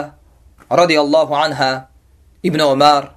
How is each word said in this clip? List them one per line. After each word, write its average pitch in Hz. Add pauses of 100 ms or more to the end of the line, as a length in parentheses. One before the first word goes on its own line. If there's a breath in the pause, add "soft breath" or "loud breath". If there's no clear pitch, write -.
(720)
radiyallahu 151
anhə, 143 (720)
İbn 156
Ömər, 143